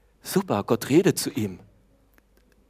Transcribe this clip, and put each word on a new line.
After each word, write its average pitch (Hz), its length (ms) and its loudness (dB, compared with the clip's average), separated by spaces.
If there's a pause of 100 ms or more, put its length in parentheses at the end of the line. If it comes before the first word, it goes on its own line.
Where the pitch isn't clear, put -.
(220)
Super, 110 420 -2
Gott - 240 -2
redet 165 300 4
zu - 120 -6
ihm. 101 300 -6 (1080)